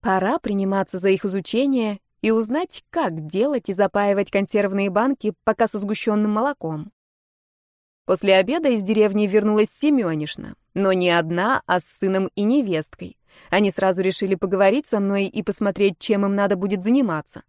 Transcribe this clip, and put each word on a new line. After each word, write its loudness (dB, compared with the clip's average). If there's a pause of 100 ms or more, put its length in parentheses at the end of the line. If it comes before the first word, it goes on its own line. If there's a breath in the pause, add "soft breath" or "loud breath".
Пора 0
приниматься -2
за 0
их 2
изучение 0 (240)
и 2
узнать, -2
как -4
делать -2
и -4
запаивать -2
консервные -2
банки, -2 (100)
пока 2
со -6
сгущенным -2
молоком. -4 (1120)
После 4
обеда 2
из 2
деревни 2
вернулась 2
Семенишна, -2 (200)
но 2
не 2
одна, 0
а 2
с -12
сыном -2
и -2
невесткой. -2 (320 soft breath)
Они 2
сразу 0
решили 0
поговорить 2
со 0
мной 0
и -6
посмотреть, 0
чем 0
им 0
надо 2
будет -2
заниматься. 0